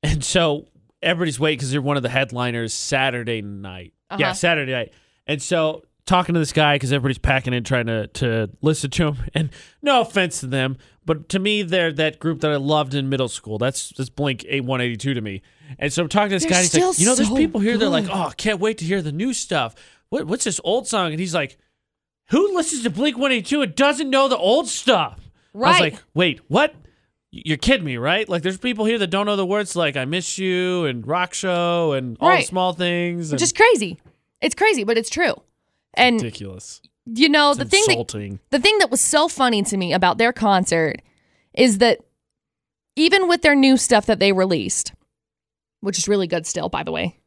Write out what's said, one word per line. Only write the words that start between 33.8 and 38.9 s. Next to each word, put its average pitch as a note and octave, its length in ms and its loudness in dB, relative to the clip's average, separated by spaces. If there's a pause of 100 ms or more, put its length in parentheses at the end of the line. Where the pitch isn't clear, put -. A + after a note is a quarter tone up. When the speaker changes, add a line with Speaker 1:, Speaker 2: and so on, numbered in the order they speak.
Speaker 2:
It's - 120 -2
crazy, F#4 300 2
but A3 140 0
it's A3+ 120 -4
true. D#4+ 240 0 (600)
And F#3+ 280 4
Speaker 1:
ridiculous. G2+ 580 -12 (260)
Speaker 2:
you A#3+ 220 2
know, D4 220 4
Speaker 1:
It's C#4 80 0
Speaker 2:
the C#4 80 -4
thing F#4+ 200 2
that, G4 60 4
Speaker 1:
insulting. G2+ 460 -6 (120)
Speaker 2:
the C#4 80 0
thing G#4 200 2
that F#4 120 2